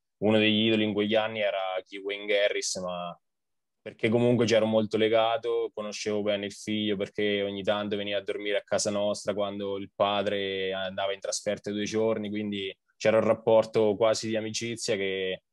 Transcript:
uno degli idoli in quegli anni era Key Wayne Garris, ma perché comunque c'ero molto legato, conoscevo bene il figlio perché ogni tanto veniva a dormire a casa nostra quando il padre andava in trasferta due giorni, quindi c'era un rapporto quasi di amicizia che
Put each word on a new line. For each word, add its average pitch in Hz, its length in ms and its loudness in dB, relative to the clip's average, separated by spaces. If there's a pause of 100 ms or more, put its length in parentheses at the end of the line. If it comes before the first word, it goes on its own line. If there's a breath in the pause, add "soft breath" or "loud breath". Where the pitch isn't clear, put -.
(180)
uno 107 200 4
degli 107 280 4
idoli 110 180 4
in 107 80 0
quegli 104 220 0
anni 110 260 0
era 98 180 0 (260)
Key 101 140 -14
Wayne 101 280 -6
Garris, 101 500 2
ma 87 420 -8 (640)
perché 110 280 -2
comunque 120 340 4
c'ero 107 220 4
molto 110 320 2
legato, 113 760 2
conoscevo 107 480 -4
bene 101 260 -2
il 98 60 -8
figlio 107 440 -2
perché 101 460 -2
ogni 101 200 -4
tanto 104 340 -2
veniva 101 220 -4
a 98 40 -2
dormire 101 360 -4
a - 40 -2
casa 104 280 -2
nostra 104 420 -2
quando 101 460 -4
il 98 160 -12
padre 101 800 0
andava 98 420 -4
in 98 60 -10
trasferta 101 500 -6
due 104 140 -4
giorni, 107 440 0
quindi 101 480 -6 (200)
c'era 107 200 2
un 107 80 4
rapporto 110 720 4
quasi 110 320 2
di 110 80 -2
amicizia 110 600 -4
che 95 460 -4 (100)